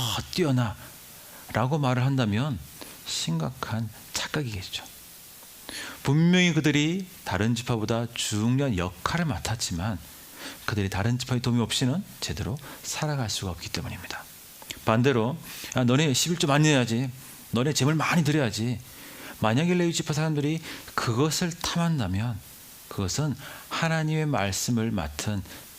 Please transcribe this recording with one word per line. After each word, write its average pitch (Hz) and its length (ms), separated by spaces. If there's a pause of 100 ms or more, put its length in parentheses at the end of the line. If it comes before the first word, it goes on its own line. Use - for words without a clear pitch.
(320)
뛰어나"라고 - 1500
말을 127 260
한다면 127 540 (480)
심각한 131 840 (240)
착각이겠죠. - 720 (1160)
분명히 170 500
그들이 151 540 (180)
다른 104 300
지파보다 117 600
중요한 120 640
역할을 90 480
맡았지만 113 720 (680)
그들이 104 220
다른 98 300
지파의 123 220
도움이 120 200
없이는 131 420 (180)
제대로 - 380 (240)
살아갈 139 480
수가 95 220
없기 - 180
때문입니다. - 540 (600)
반대로 120 520 (400)
"야, 127 80
너네 135 300
십일 165 240
조 170 80
많이 147 220
내야지. 127 420 (400)
너네 135 220
재물 135 220
많이 156 300
드려야지." 123 560 (600)
만약에 135 340
레위 175 180
지파 165 200
사람들이 151 500 (320)
그것을 151 560
탐한다면 120 880 (500)
그것은 117 460 (360)
하나님의 156 560
말씀을 113 680
맡은 95 500 (360)